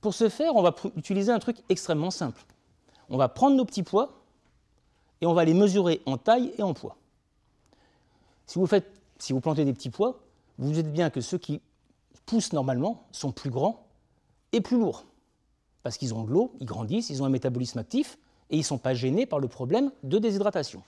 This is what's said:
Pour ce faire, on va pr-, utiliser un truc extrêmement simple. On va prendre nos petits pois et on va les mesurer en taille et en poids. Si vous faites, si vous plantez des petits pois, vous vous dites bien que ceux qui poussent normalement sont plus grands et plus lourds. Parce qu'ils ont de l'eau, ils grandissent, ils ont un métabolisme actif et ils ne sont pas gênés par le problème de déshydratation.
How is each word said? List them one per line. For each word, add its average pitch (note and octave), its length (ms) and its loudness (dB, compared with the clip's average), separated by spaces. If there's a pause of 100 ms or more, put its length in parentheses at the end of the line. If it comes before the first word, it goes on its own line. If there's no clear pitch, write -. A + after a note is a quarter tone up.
Pour G#3 140 -2
ce A3+ 140 2
faire, D4+ 260 0
on G#3 80 6
va E3+ 100 6
pr-, - 240 -8
utiliser G3 360 0
un A3+ 60 2
truc A#3 180 -4 (120)
extrêmement E3+ 420 0
simple. C#3 340 -8 (640)
On B2+ 80 -4
va C3 120 4
prendre C4+ 280 4
nos B3+ 80 4
petits G3 180 -6
pois G#3+ 400 -2 (1000)
et E3 60 0
on E3+ 80 4
va E3+ 100 6
les D#3+ 100 6
mesurer F#3 520 4
en C3 120 0
taille B3 380 2
et G#3+ 60 -4
en F#3 120 0
poids. - 220 -14 (1500)
Si - 120 -6
vous F#3 80 4
faites, - 340 0 (180)
si - 140 -8
vous C3 80 0
plantez D3+ 240 0
des C#3 80 2
petits A#2+ 180 -8
pois, B3+ 300 -2 (380)
vous B2+ 100 -2
vous D3+ 40 0
dites D#3 200 -2
bien D#3+ 180 2
que B2+ 100 -6
ceux F3 180 -6
qui - 220 -6 (680)
poussent - 260 0
normalement C#3 600 -2
sont C3+ 200 -6
plus - 180 -8
grands D#3 360 -2 (680)
et A3+ 80 2
plus A#3+ 180 0
lourds. G#3 260 0 (760)
Parce A#2+ 140 -6
qu'ils A#2+ 180 -4
ont A2+ 100 -6
de G#2+ 60 -6
l'eau, G#3 300 2
ils C3 60 -10
grandissent, A2+ 440 -4
ils C3+ 120 -4
ont C#3 40 0
un C3+ 40 2
métabolisme B2+ 480 -2
actif - 400 -4 (320)
et D3 60 0
ils D#3+ 40 2
ne D3 40 -4
sont C#3 140 -4
pas C3 160 -2
gênés C3 320 0
par D3+ 120 -2
le C3 100 -2
problème G#3 420 0 (120)
de C#3+ 160 0
déshydratation. G3 680 -2